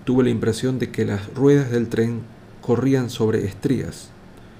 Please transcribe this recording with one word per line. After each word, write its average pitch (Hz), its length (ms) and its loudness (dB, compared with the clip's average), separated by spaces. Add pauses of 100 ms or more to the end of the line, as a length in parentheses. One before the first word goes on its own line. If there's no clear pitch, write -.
tuvo 127 200 2
la 123 60 4
impresión 117 480 0
de 120 140 -4
que 113 140 -2
las 101 280 -4
ruedas 139 380 4
del 120 160 0
tren 113 340 0 (400)
corrían 127 480 2
sobre 110 360 0
estrías, - 640 -4 (500)